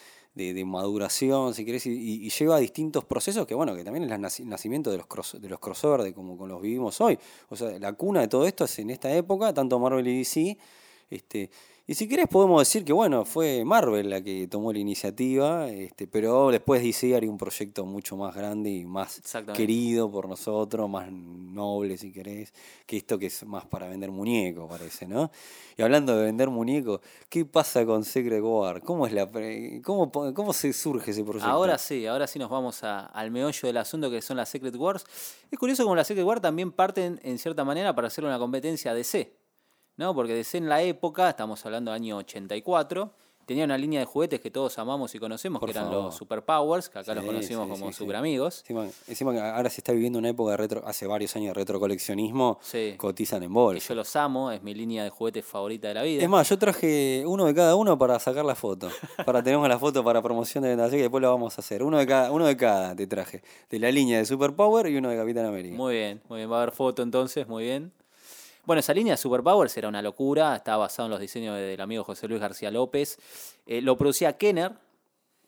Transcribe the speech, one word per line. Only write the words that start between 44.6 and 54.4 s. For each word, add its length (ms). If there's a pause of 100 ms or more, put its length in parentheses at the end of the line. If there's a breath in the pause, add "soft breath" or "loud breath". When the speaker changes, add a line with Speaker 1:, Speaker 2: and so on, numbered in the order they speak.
Speaker 2:
amamos 380
y 40
conocemos, 420
Speaker 1:
Por 80
Speaker 2:
que 80
eran 120
Speaker 1:
favor. 160
Speaker 2:
los 100
Super 280
Powers, 460
que 100
acá 140
los 100
Speaker 1:
Sí, 60
Speaker 2:
conocimos 360
Speaker 1:
sí, 60
Speaker 2:
como 160
Speaker 1:
sí, 60
sí. 60
Speaker 2:
Super 180
Amigos. 440
Speaker 1:
Encima, 280 (180)
encima 240
que 80
ahora 300
se 100
está 140
viviendo 260
una 80
época 240
de 60
retro, 280
hace 220
varios 300
años 120
de 40
retrocoleccionismo, 1080
Speaker 2:
Sí. 360
Speaker 1:
cotizan 460
en 60
Speaker 2:
Que 40
Speaker 1:
bolsa. 340
Speaker 2:
yo 80
los 220
amo, 340